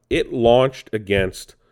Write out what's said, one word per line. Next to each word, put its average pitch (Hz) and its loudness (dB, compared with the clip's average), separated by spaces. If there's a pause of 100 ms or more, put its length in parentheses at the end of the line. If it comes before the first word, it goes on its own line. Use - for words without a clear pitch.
It - -4
launched 127 2
against 98 -4 (160)